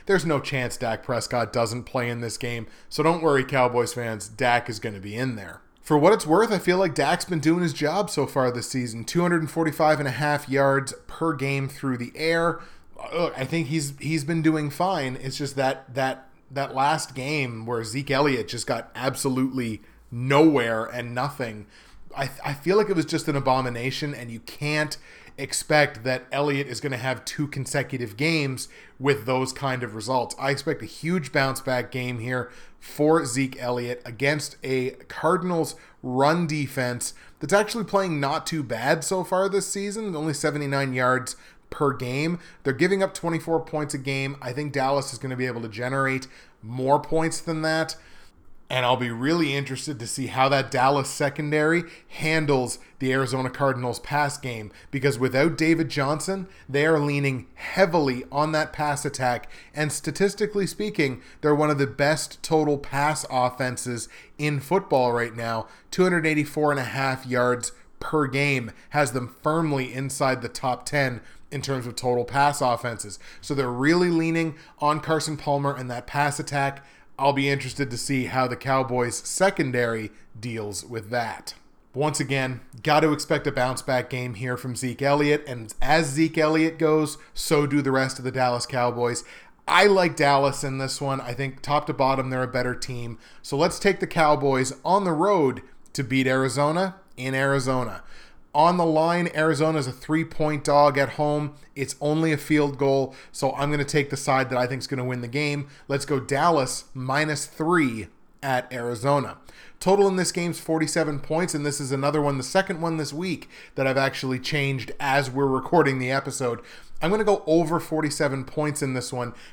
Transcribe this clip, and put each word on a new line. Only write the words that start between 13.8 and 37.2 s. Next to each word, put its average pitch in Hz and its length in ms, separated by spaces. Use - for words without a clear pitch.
he's 151 260
been 165 180
doing 156 260
fine. 147 540
It's 131 160
just 139 180
that, 135 380
that, 131 340
that 139 240
last 143 400
game 127 500
where 117 180
Zeke 120 280
Elliott 131 360
just 117 200
got 117 280
absolutely 131 880
nowhere 123 720
and 120 300
nothing, 120 520
I, 135 140
I 143 80
feel 170 240
like 208 140
it 190 60
was 160 80
just 156 240
an 147 80
abomination, 131 760
and 123 180
you 113 100
can't 151 560
expect 139 640
that 127 300
Elliott 139 340
is 120 140
gonna 135 160
have 123 280
two - 220
consecutive 127 720
games 147 520
with 135 260
those 131 280
kind 127 320
of 107 100
results. 117 440
I 135 120
expect 147 320
a 117 40
huge 160 440
bounce 135 300
back 123 320
game 123 260
here 123 320
for 156 440
Zeke 131 380
Elliott 123 420
against 139 600
a 131 260
Cardinals 170 720
run 147 460
defense 127 640